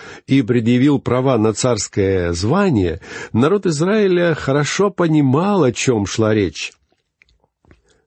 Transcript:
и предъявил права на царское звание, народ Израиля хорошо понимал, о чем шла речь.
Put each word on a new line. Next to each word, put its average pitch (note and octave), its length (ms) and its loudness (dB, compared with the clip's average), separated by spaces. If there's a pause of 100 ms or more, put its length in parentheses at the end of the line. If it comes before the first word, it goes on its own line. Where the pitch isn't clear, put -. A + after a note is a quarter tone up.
(280)
и C3+ 140 2
предъявил B2 580 2
права B2+ 360 0
на G#2+ 160 2
царское F#2+ 800 -2
звание, G#2+ 680 0 (320)
народ F3+ 340 0
Израиля F3 680 0
хорошо D3 560 -2
понимал, D#3+ 760 2
о A#2+ 80 2
чем G#2+ 340 0
шла A2 260 0
речь. G2 400 -2 (1300)